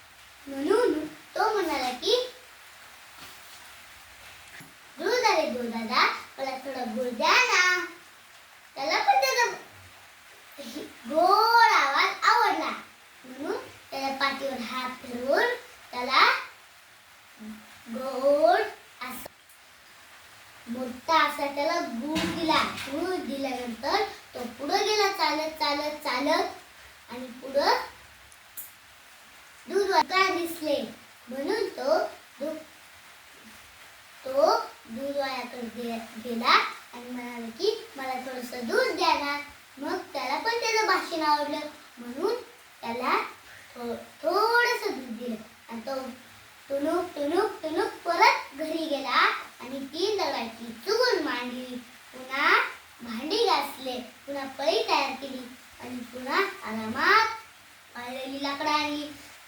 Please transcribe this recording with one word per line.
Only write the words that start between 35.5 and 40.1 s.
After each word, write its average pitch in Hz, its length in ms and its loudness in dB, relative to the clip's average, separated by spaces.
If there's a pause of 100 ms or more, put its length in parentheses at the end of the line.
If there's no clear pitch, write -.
गे-, 226 420 -8
गेला 247 300 2 (400)
आणि 240 160 -14
म्हणाला 240 360 -8
की, 359 400 -2 (100)
"मला 262 180 -6
थोडंसं 247 520 -8
दूध 415 300 2
द्या 330 160 4
ना." 285 260 0 (400)
मग 320 180 -4 (160)